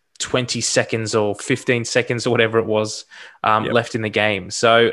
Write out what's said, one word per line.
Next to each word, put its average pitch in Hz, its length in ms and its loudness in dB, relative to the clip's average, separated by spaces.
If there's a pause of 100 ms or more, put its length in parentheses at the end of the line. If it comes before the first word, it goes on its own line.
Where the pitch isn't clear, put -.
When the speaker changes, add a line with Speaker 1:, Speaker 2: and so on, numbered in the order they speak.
(200)
Speaker 1:
twenty 123 400 -2
seconds 113 560 -2
or 104 180 0
fifteen 120 500 -2
seconds 120 440 -2
or - 20 2
whatever 113 300 2
it 110 60 0
was, 107 400 -4 (360)
um, 110 220 2
Speaker 2:
Yep. 117 100 -4
Speaker 1:
left 113 220 0
in 110 60 -6
the 110 60 -2
game. 104 440 -2
So, 117 400 4